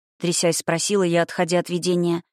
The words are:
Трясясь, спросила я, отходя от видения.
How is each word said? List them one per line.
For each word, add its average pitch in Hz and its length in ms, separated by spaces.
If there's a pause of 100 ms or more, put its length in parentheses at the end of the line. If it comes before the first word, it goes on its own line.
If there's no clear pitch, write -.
(180)
Трясясь, 170 400
спросила 185 440
я, 170 200
отходя 175 360
от 175 100
видения. 175 540 (100)